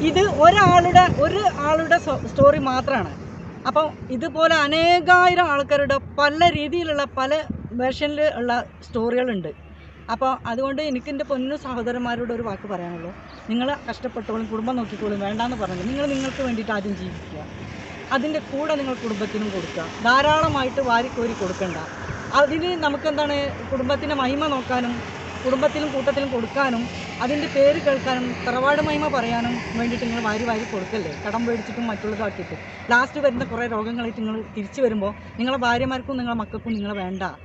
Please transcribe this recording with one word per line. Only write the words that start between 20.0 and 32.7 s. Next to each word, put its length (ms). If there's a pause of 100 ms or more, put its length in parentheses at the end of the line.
ധാരാളമായിട്ട് 760 (100)
വാരിക്കോരി 520
കൊടുക്കണ്ട. 340 (640)
അതിന് 300 (160)
നമുക്കെന്താണ്, 500 (360)
കുടുംബത്തിൻ്റെ 500
മഹിമ 320
നോക്കാനും 400 (480)
കുടുംബത്തിലും 500
കൂട്ടത്തിലും 400
കൊടുക്കാനും 480 (420)
അതിൻ്റെ 320
പേര് 280
കേൾക്കാനും 400 (220)
തറവാട് 420
മഹിമ 180 (100)
പറയാനും 380 (240)
വേണ്ടിയിട്ട് 300
നിങ്ങൾ 200
വാരി 220
വാരി 220
കൊടുക്കല്ലേ, 400 (140)
കടം 220
പേടിച്ചിട്ടും 440
മറ്റുള്ളതാക്കിയിട്ട്. 640 (360)